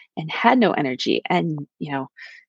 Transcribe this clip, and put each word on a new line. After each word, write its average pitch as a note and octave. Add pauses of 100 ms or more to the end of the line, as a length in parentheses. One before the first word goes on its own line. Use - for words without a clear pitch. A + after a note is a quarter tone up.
(160)
and D#3
had B3
no G3+
energy -
and, E3+ (200)
you D3
know, C3+ (400)